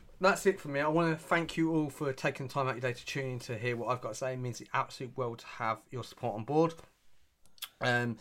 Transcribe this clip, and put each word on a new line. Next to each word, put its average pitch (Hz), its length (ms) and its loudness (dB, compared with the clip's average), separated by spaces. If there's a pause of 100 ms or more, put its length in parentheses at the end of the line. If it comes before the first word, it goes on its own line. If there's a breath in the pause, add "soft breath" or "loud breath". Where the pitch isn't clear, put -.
(200)
that's 196 260 6
it 190 140 4
for 151 80 -10
me. 139 120 0
I 151 80 2
wanna 165 280 4
thank 170 400 0
you 165 180 4
all 151 160 2
for 139 220 -2
taking 139 340 -2
the 123 60 -10
time 139 140 2
out 127 100 0
of 123 60 -10
your 127 100 0
day 120 60 -8
to - 80 -14
tune 135 200 -4
in 127 140 -4
to 117 180 -6
hear 120 180 -2
what 113 120 -4
I've 123 120 0
got 120 100 -6
to 110 40 -6
say. 131 200 -4
It 127 40 -6
means 123 200 -4
the - 140 -14
absolute 131 440 -4
world 117 240 -4
to - 60 -18
have 110 440 -2
your 120 140 -6
support - 300 -6
on 110 100 -4
board. 160 300 4 (1080)
Um, 120 380 2